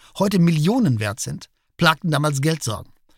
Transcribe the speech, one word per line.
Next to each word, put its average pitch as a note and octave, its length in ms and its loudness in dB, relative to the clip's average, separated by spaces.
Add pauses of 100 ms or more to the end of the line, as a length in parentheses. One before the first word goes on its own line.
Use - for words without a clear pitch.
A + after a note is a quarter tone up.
(180)
heute G3 220 2
Millionen E3+ 580 2
wert G#2 220 -4
sind, - 280 -12 (280)
plagten D#3+ 340 0
damals D3 300 -2
Geldsorgen. A#2+ 520 -4 (260)